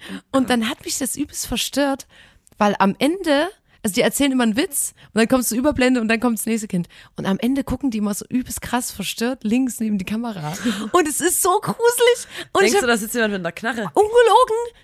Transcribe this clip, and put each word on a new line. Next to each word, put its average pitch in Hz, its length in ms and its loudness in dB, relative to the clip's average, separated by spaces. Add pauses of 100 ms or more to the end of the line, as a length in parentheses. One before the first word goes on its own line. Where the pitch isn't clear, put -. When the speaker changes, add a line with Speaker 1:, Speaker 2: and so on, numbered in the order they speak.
(320)
Speaker 1:
Und 262 180 2
dann 233 200 0
hat - 140 -10
mich - 140 -6
das - 180 -4
übelst - 320 -8
verstört, 269 600 -2 (500)
weil 208 220 2
am 196 200 2
Ende, 320 480 0 (360)
also 196 100 -2
die 233 80 0
erzählen 269 320 2
immer 254 100 2
einen 220 140 2
Witz - 360 -2 (200)
und 202 60 0
dann 226 100 4
kommt 254 160 2
so 220 100 -2
Überblende 254 460 2
und 220 80 -2
dann 226 100 0
kommt 233 200 0
das - 60 -6
nächste 220 220 -4
Kind. 175 200 -4 (280)
Und 151 100 -8
am 190 140 0
Ende 269 240 0
gucken 254 260 -2
die 220 100 -4
immer 208 140 -2
so - 160 -8
übelst 247 320 -4
krass - 300 -4
verstört 233 540 -6
links 240 340 0
neben 214 180 -2
die 185 80 -4
Kamera. 208 480 -6 (200)
Speaker 2:
<laughs> 208 180 -8
Speaker 1:
Und 349 160 4
es - 140 -4
ist 349 200 0
so 381 200 2
gruselig. 480 680 2 (260)
Und 381 100 4
Speaker 2:
Denkst 403 40 4
Speaker 1:
ich - 60 2
Speaker 2:
du, 403 80 4
Speaker 1:
hab 247 60 0
Speaker 2:
da 240 100 4
sitzt 208 180 -6
jemand 220 180 0
mit 196 80 -4
einer 170 120 -4
Knarre? 220 400 -6
Speaker 1:
Ungelogen, 466 800 4 (100)